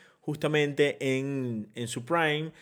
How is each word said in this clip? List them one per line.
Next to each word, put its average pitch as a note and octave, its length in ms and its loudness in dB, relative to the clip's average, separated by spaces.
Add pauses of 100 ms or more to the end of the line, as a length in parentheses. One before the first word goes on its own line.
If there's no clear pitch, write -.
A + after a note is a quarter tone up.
(220)
justamente D3 800 2
en, C3 760 -2
en A#2+ 120 -6
su A#2+ 160 -8
prime. D#3 480 2 (100)